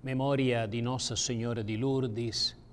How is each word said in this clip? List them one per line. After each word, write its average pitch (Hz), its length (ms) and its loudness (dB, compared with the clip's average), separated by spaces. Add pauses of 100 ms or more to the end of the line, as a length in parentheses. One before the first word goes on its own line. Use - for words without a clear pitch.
memória 131 640 2
de 117 160 -2
Nossa 120 340 -2
Senhora 117 480 -2
de 107 120 -2
Lourdes, 120 760 0 (180)